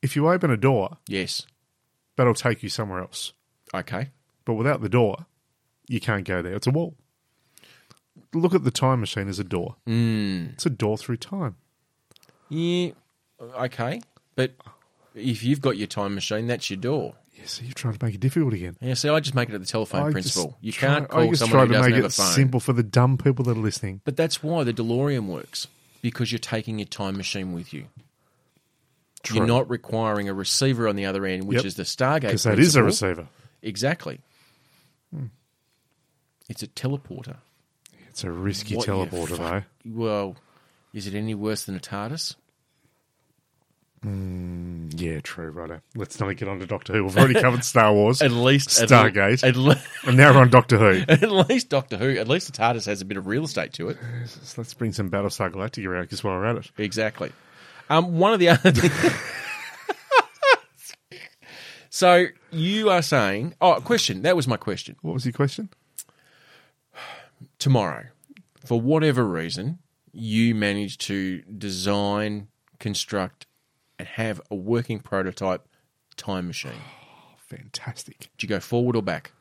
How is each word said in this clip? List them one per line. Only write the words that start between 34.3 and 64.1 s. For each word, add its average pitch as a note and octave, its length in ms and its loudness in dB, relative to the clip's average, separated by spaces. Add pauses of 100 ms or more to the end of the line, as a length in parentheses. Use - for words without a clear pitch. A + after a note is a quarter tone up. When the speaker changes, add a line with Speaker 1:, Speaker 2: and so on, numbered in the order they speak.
Speaker 1:
Hmm. C#3+ 120 -10 (1200)
Speaker 2:
It's - 160 -14
a G2+ 40 -14
teleporter. - 720 -10 (680)
Speaker 1:
It's - 160 -12
a F#2 80 -6
risky G2+ 460 -4
Speaker 2:
What A2+ 100 -4
you G2+ 60 -2
Speaker 1:
teleporter, F2 420 -4
Speaker 2:
fuck- E2 40 -6
Speaker 1:
though. E2+ 240 -4 (280)
Speaker 2:
Well, G#2 460 -4 (560)
is G2+ 140 -10
it G2 80 -8
any A2 200 -4
worse G#2 300 -4
than F#2+ 100 -10
a F2+ 40 -8
tardis? A2 560 -10 (1700)
Speaker 1:
Mm, F2 920 -8
yeah, D#2+ 220 -6
true, E2 280 -12
righto. E2 300 -12 (160)
Let's G#2 240 -10
not G2 160 -2
get G2 140 -8
on G2 100 -8
to F#2 60 -10
Doctor F#2+ 260 -8
Who. G#2 140 2
We've F#2+ 120 0
already B2+ 220 8
covered B2 240 2
Star G#2+ 300 6
Wars, G#2 280 6
Speaker 2:
<laughs> - 0 -
At C#3 100 4
least, B2+ 500 4
at A#2 80 2
Speaker 1:
Stargate, G#2+ 540 6
Speaker 2:
le-, C3 40 6
at B2+ 80 4
le-, C3 260 4 (240)
Speaker 1:
and B2+ 120 6
now C#3+ 160 12
we're C3+ 80 12
on B2 80 10
Doctor B2 280 8
Who. G2 280 6
Speaker 2:
<laughs> - 20 -6
At G3 240 6 (180)
least B3 200 2
Doctor C3 260 -2
Who. A#2+ 240 0
At A2 80 -2
least D#3+ 200 0
the - 40 -16 (100)
tardis A#2 260 0
has G2+ 120 -4
a F#2+ 60 -10
bit G2 100 -8
of F#2+ 120 -8
real B2+ 180 -2
estate G2 300 -6
to E2+ 120 -8
it. A#2 100 -8 (220)
Speaker 1:
Let's, - 380 -14
let's A#2 160 -12
bring A2+ 180 -4
some G2 180 -4
Battlestar G2 440 -4
Galactica F#2+ 440 -6
out F2 120 -6
'cause G2 120 -10
while F#2+ 140 -2
we're F#2 100 -4
at A#2 120 -2
it. - 200 -14
Speaker 2:
Exactly. G#2+ 540 -4 (580)
Um, E3+ 280 2
one G3 160 4
of G#3 80 2
the E3+ 80 6
other F3+ 220 6
things. E3+ 480 2
<laughs> - 40 -10 (2750)
So F3+ 360 6 (260)
you G3 380 0
are F3+ 140 4
saying, A#2 580 0
oh, F3 200 6
question. G#2 420 0